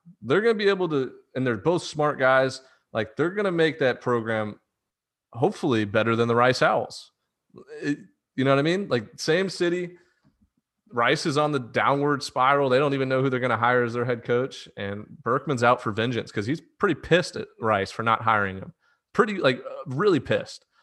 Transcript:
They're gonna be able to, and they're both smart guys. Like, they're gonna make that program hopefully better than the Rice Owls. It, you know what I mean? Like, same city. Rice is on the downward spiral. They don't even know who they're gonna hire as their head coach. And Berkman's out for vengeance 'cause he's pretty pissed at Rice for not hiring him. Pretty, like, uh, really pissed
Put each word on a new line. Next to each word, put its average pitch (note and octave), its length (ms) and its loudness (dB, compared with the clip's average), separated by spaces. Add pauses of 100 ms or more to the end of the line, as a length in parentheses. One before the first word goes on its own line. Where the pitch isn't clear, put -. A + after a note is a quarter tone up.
(220)
They're C3+ 200 2
gonna A#3 120 2
be G#3 160 2
able F#3 200 0
to, C#3 240 -2 (220)
and C3 120 -2
they're A2+ 100 0
both D#3+ 260 0
smart D3 360 -2
guys. C3 420 4 (320)
Like, A2 220 -4
they're E3 160 0
gonna G3+ 200 -2
make D#3+ 280 0
that B2+ 220 0
program A2 580 -2 (720)
hopefully B2+ 520 0
better A2 300 2
than A#2 120 2
the A#2 80 2
Rice B2+ 260 4
Owls. D#3 500 -2 (720)
It, D3 160 -4 (380)
you C3 100 0
know C#3 60 2
what C#3 80 4
I - 20 0
mean? F3 260 -2
Like, A#2 220 -2 (100)
same F3+ 300 0
city. F3 480 -4 (920)
Rice B2 340 0
is D3 120 0
on D3+ 140 0
the C#3+ 80 -2
downward B2+ 640 0
spiral. C#3 460 2
They B2+ 100 4
don't C#3+ 140 0
even C3+ 160 -2
know C3 120 0
who C3+ 80 2
they're B2+ 100 -2
gonna B2 180 0
hire B2 260 2
as A#2 100 -4
their A#2+ 120 -2
head B2 180 -4
coach. B2 440 -4 (100)
And G2+ 280 -8 (180)
Berkman's C3 400 -2
out B2 180 4
for A#2+ 100 -4
vengeance A2+ 400 -4
'cause G#2 140 -4
he's D3+ 160 -4
pretty - 340 -2
pissed - 400 0
at A2 120 -10 (120)
Rice G#2 320 0
for - 120 -8
not A2+ 180 2
hiring G#2 360 2
him. - 160 -16 (400)
Pretty, G#3+ 240 0
like, C#3 220 2
uh, - 280 -14
really D#3 320 2
pissed - 460 -4 (180)